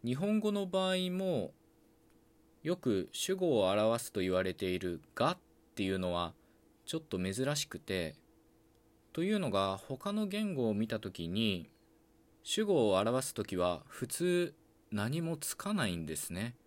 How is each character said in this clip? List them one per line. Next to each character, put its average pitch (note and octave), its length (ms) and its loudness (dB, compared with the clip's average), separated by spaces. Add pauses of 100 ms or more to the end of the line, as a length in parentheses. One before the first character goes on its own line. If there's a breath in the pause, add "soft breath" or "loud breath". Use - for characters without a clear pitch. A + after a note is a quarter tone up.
日 B2 100 0
本 G#3 240 0
語 G#3 140 0
の G3+ 120 0
場 F#3 260 0
合 F#3 200 0
も、 F3+ 420 -2 (1080)
よ F3 140 0
く G2+ 340 2
主 - 240 -2
語 E3+ 240 4
を F#2 100 6
表 A2 300 4
す - 140 -10
と G#2 60 -2
言 F#2 120 2
わ F#2 120 4
れ F#2 100 -2
て F#2+ 140 -2
い F2+ 120 0
る F2 220 -4 (140)
「が」 C#3 160 2
っ F3+ 60 -6 (380)
て G#2 80 -2
い F#2+ 60 0
う F#2 100 0
の F2+ 140 0
は F2 200 -2 (520 soft breath)
ち - 100 -8
ょ - 20 -4
っ D#3+ 40 -6
と - 160 -6
珍 A2+ 380 -2
し D3 120 -4
く - 120 -12
て、 E2+ 360 -4 (1000)
と E3 100 -2
い G3 100 0
う G#3 60 0
の C#3+ 120 0
が G2 260 2
他 C3+ 340 -8
の G#3+ 160 -2
言 G3+ 260 -2
語 B2+ 140 0
を G#2+ 60 2
見 G#2+ 140 0
た A2+ 120 -4
と G2 120 -8
き E2+ 160 -8
に、 F#2+ 420 0 (720)
主 G#3+ 220 -2
語 D3+ 240 6
を F#2+ 80 6
表 A#2 240 4
す - 120 -6
と G#2+ 100 -4
き F#2 140 -4
は F2 300 2
普 - 200 -8
通 F3 480 0 (360)
何 A#2 300 -2
も E3 160 -4
つ - 180 -8
か G3+ 180 -4
な D#3 140 0
い F2 80 0
ん E2 100 -4
で D2+ 100 -6
す - 160 -8
ね。 A2 240 -6 (120)